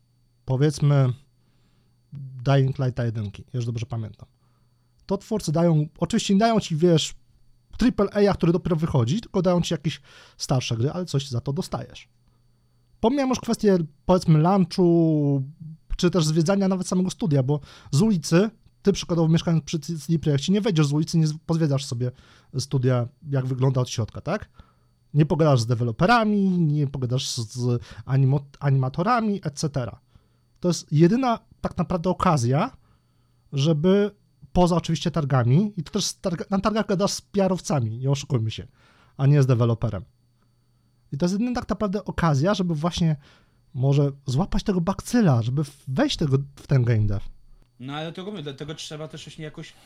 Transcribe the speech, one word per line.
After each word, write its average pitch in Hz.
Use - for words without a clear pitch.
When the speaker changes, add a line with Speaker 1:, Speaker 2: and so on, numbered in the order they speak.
Speaker 1:
powiedzmy, 139
Dying 135
Lighta 123
jedynki, 107
już 123
dobrze 117
pamiętam. 110
To 190
twórcy 196
dają, 156
oczywiście 202
nie 190
dają 226
ci, -
wiesz, 165
triple 208
A, 180
który 165
dopiero 170
wychodzi, 151
tylko -
dają 175
ci -
jakieś -
starsze 123
gry, 123
ale 180
coś 139
za 120
to 143
dostajesz. -
Pomijam 262
już 254
kwestię, 202
powiedzmy, 175
lunchu, 165
czy 180
też 165
zwiedzania 170
nawet 185
samego 185
studia, 147
bo 143
z 139
ulicy, 196
ty 202
przykładowo 165
mieszkając 160
przy 170
C-, 170
C 165
D 160
Projekcie, 143
nie 208
wejdziesz 160
z 139
ulicy, 156
nie 156
z-, 151
pozwiedzasz 156
sobie 123
studia, 123
jak 135
wygląda 131
od 127
środka, -
tak? 196
Nie 151
pogadasz 147
z 110
deweloperami, 196
nie 151
pogadasz 131
z, 110
z 123
animo-, 135
animatorami, 175
et -
cetera. 139
To -
jest -
jedyna 214
tak -
naprawdę 175
okazja, 160
żeby 170
poza 180
oczywiście 165
targami, 139
i 160
to -
też 202
z -
targa-, 185
na 196
targach 208
gadasz 190
z -
P -
R-owcami, 139
nie 131
oszukujmy 127
się, -
a 139
nie 143
z -
deweloperem. 117
I 147
to 175
jest 180
jedyna 240
tak 240
naprawdę 208
okazja, 165
żeby 180
właśnie 160
może 139
złapać 165
tego 180
bakcyla, 180
żeby 127
w-, -
wejść 196
tego, 135
w -
ten 131
game 113
dev. 104
Speaker 2:
No 131
ale 156
dlatego 180
mówię, 185
dlatego 147
trzeba 151
też 156
właśnie 156
jakoś 151